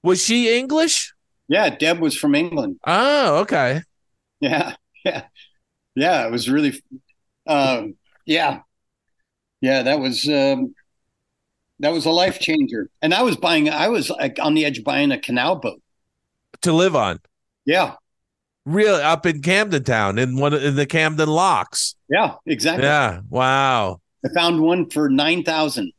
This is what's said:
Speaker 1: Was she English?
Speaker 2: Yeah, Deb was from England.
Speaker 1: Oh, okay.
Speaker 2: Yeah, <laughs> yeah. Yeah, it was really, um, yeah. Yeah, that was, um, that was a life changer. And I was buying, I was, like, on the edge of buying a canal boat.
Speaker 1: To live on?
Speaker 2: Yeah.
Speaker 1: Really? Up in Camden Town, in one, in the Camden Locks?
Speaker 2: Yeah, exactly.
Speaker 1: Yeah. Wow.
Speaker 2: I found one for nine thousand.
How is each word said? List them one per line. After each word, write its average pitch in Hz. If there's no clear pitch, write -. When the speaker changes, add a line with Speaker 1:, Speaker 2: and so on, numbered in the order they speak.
Speaker 1:
Was 180
she 233
English? 302
Speaker 2:
Yeah, 180
Deb 165
was 156
from 147
England. 143
Speaker 1:
Oh, 220
okay. 147
Speaker 2:
Yeah, 143
<laughs> -
yeah. -
Yeah, 143
it 113
was 117
really, 143
um, 131
yeah. 151
Yeah, 131
that 143
was, 131
um, 135
that 143
was 165
a 160
life 175
changer. 127
And 160
I 208
was 220
buying, 156
I 151
was, 208
like, -
on 156
the 156
edge 139
of 110
buying 143
a 123
canal 127
boat. -
Speaker 1:
To 170
live 170
on? 101
Speaker 2:
Yeah. 165
Speaker 1:
Really? 190
Up 156
in 151
Camden 180
Town, 107
in 127
one, 143
in 139
the 143
Camden 156
Locks? 156
Speaker 2:
Yeah, 190
exactly. 147
Speaker 1:
Yeah. 127
Wow. 127
Speaker 2:
I -
found 170
one 165
for 147
nine 160
thousand. 156